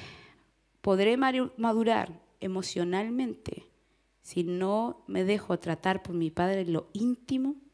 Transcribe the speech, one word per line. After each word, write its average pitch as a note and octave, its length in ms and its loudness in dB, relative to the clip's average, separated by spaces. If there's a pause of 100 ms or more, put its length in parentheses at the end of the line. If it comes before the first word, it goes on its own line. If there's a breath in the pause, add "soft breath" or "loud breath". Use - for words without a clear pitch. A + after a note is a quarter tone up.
(800 loud breath)
¿podré G3+ 340 4
maru-, C4 400 2
madurar A3 680 0 (200)
emocionalmente F#3+ 1200 -4 (560)
si - 220 -4
no F#3+ 640 -2
me F#3+ 160 0
dejo G3 340 2
tratar F#3 460 -2
por F3+ 100 -8
mi E3 160 0
padre F#3 300 0
en F3 140 0
lo - 180 -2
íntimo? C4 640 -2 (180)